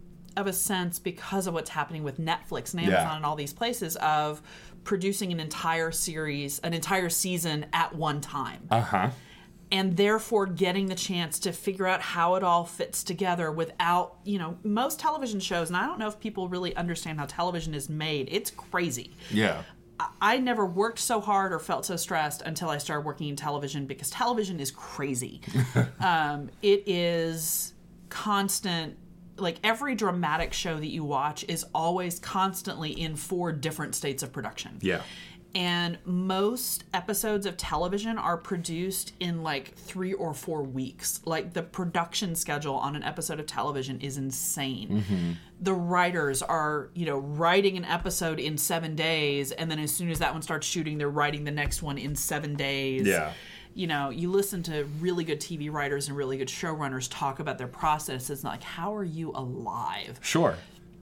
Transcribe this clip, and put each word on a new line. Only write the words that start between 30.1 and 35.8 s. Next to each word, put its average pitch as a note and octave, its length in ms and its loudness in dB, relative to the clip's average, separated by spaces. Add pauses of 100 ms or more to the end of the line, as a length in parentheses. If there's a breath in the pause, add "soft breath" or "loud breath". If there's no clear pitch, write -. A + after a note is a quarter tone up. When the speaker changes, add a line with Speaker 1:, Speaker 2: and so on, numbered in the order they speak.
Speaker 1:
show E3 260 -2
that D3+ 100 -4
you D#3 160 -2
watch C#3+ 420 0
is E3 260 -2
always F3 460 0
constantly F#3 720 -2
in D#3 240 -4
four F3 380 0
different D3+ 420 -2
states C#3 300 -2
of A#2+ 80 -8
production. - 480 -8
Speaker 2:
Yeah. F2+ 220 2 (520 loud breath)
Speaker 1:
And F3 500 0